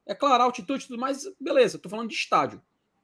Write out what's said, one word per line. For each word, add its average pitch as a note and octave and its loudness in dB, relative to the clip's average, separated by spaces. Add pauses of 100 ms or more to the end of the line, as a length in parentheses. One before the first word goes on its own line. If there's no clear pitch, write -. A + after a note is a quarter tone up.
É - -8
claro, B3+ 4
altitude B3 -2
e - -18
tudo A#3+ -12
mais, C#4 -6 (160)
beleza, C4 2
tô - -16
falando A3 -8
de - -10
estádio. C3+ 0 (420)